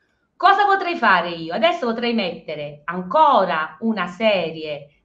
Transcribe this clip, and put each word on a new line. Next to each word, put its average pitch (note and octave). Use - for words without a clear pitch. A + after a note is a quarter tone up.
Cosa G4
potrei F#4
fare F#3
io? E3
Adesso D#4+
potrei A#3
mettere D#3+
ancora F#3
una G3+
serie D#3+